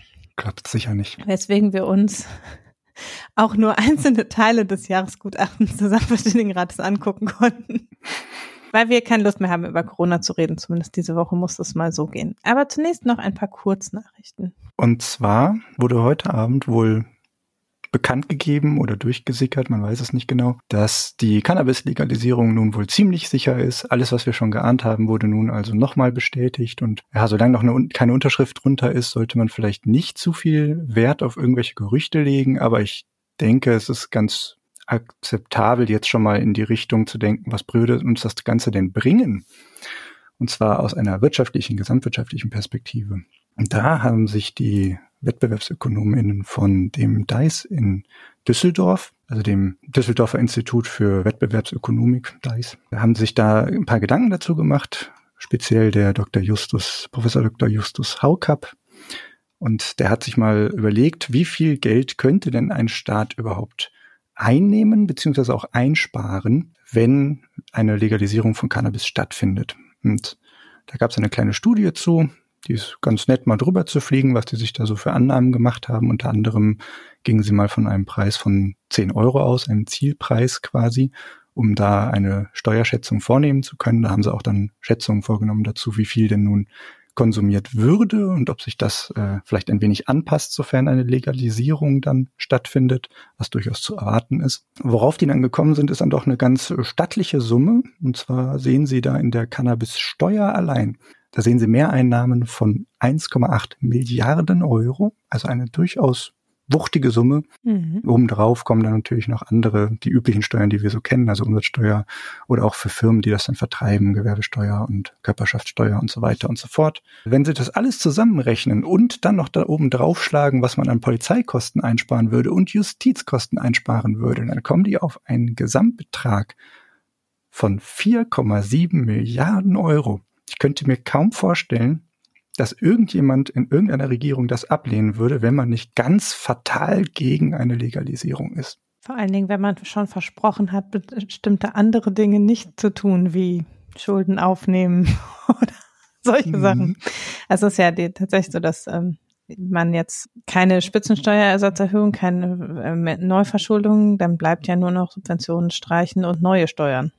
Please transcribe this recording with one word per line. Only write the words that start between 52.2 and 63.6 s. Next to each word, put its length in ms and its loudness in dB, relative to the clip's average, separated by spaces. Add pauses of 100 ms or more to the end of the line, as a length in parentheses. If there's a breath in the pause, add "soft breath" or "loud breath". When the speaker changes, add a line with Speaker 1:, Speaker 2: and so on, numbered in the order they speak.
Speaker 1:
dice, 340 -8 (160)
haben 220 2
sich 180 -2
da 300 4
ein 220 -2
paar 160 0
Gedanken 300 2
dazu 220 -2
gemacht. 600 -2 (240 soft breath)
Speziell 540 2
der 200 2
Doktor 300 -2
Justus, 680 -4
Professor 320 0
Doktor 280 0
Justus 520 -4
Haukapp. 520 0 (840 loud breath)
Und 420 -2
der 80 2
hat 160 -2
sich 100 -8
mal 400 2
überlegt, 560 0
wie 140 2
viel 320 0
Geld 400 0
könnte 340 2
denn 180 0
ein 200 -2
Staat 480 -4
überhaupt 560 -8 (420 soft breath)